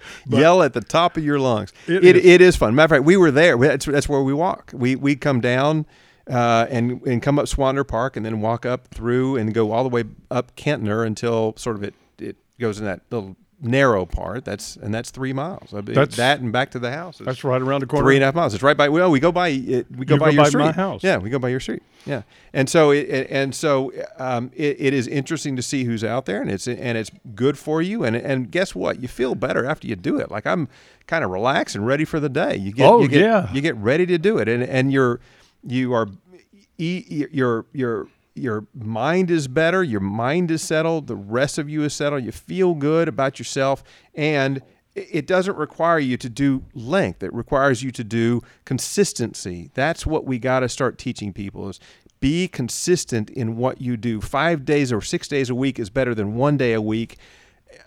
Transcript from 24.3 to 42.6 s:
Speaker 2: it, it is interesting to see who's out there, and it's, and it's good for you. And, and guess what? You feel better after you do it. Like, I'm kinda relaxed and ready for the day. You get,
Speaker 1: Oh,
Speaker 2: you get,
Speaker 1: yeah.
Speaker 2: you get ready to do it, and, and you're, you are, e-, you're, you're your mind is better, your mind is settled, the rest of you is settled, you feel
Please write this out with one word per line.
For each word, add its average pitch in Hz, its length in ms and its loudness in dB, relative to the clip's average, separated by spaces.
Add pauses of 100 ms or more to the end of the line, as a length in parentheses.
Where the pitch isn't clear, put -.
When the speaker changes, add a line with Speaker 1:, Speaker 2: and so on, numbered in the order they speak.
Speaker 2:
it, 147 240 -2
it 135 140 2
is 127 160 0
interesting 143 480 -4
to 123 60 -6
see 135 220 -4
who's 113 200 -2
out 113 220 -4
there, 202 160 -4
and - 80 -4
it's, 98 180 -6
and 120 300 -4
it's 107 120 -8 (240)
good 131 220 0
for 156 240 -4
you. 190 240 -4
And, 113 100 0
and 127 360 -4
guess 185 240 -2
what? 180 260 -4
You 123 80 -8
feel 240 260 -4
better - 300 -2
after 147 220 -6
you 117 100 -4
do 143 220 -4
it. - 120 -6
Like, 107 160 -8
I'm 165 220 -2 (380)
kinda 160 200 -2
relaxed 110 480 -2
and 104 120 -4
ready 147 180 0
for 156 160 -4
the 147 80 -2
day. 139 280 -2
You 98 160 -6
get, 127 140 4
Speaker 1:
Oh, 226 140 8
Speaker 2:
you 165 80 4
get, 143 140 4
Speaker 1:
yeah. 202 320 2
Speaker 2:
you 139 80 -2
get 151 140 -2
ready 127 280 0
to 175 140 0
do 202 180 0
it, 110 100 0
and, 120 160 0
and 131 300 0
you're, 127 280 2 (460)
you 123 280 -2
are, 117 140 0 (680)
e-, 156 560 -6
you're, 123 400 0
you're 120 360 -4 (260)
your 107 400 -6
mind 131 560 -2
is 156 180 0
better, 165 340 2
your 113 180 -2
mind 120 500 -2
is 160 120 -2
settled, 160 440 -2
the 113 100 -8
rest 113 420 -4
of 147 120 -6
you 151 140 -2
is 147 100 -4
settled, 147 300 -2
you 101 80 -8
feel 180 420 -2